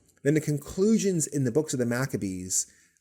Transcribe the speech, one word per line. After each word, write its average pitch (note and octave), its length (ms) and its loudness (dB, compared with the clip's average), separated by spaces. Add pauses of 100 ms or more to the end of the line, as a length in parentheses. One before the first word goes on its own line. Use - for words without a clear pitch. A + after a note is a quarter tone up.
(240)
then C#3+ 100 4
the D#3 60 4
conclusions F3+ 880 0
in C#3 160 0
the A#2+ 80 0
books D3+ 200 0
of C3+ 60 -2
the A#2+ 80 2
Maccabees G2+ 800 -2 (340)